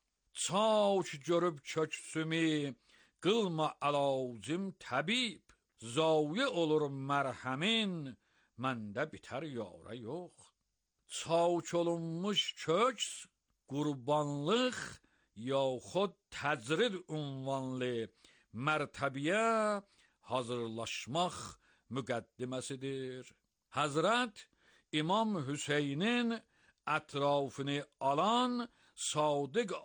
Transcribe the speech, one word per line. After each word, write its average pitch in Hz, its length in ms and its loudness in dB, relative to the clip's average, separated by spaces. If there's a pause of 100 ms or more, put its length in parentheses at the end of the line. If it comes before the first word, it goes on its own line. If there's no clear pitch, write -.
(360)
"Çaç 202 720 4 (120)
görüb 170 400 2
köksümü, 160 1160 0 (480)
qılma 175 440 2 (100)
əlacım 139 960 0
təbib, 185 720 -2 (360)
zayi 156 640 4
olur 156 420 2 (120)
mərhəmin, 143 1120 0 (420)
məndə 117 500 -4
bitər - 380 -10
yarə 110 500 -10
yox." 143 540 -12 (600)
Çaç 170 640 2
olunmuş 170 800 0
köks, 208 720 0 (440)
qurbanlıq, 147 1080 0 (600)
yaxud 135 760 0 (140)
təcrid 156 760 0
ünvanlı 131 1040 -4 (440)
mərtəbəyə 156 1300 0 (460)
hazırlaşmaq 120 1080 -2 (520)
müqəddiməsidir. 127 1400 -6 (480)
Həzrət 160 720 2 (480)
İmam 190 380 2 (100)
Hüseynin 151 960 0 (500)
ətrafını 143 920 0 (180)
alan 226 720 2 (300)
sadiq 151 760 0 (120)